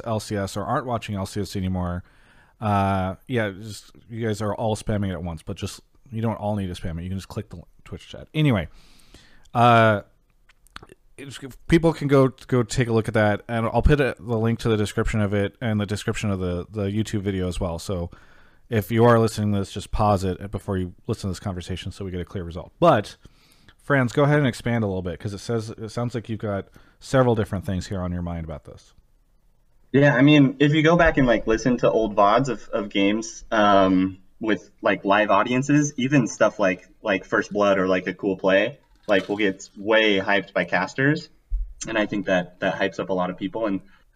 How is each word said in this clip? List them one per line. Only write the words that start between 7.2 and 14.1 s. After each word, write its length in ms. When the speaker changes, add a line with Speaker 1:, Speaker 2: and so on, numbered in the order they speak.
Speaker 1:
click 200
the 140
Twitch 240
chat. 260
Anyway, 340
uh, 480
it's, 220
people 280
can 140
go, 200
go 160
take 260
a 40
look 160
at 60
that, 340
and 180
I'll 160
put 180
a, 180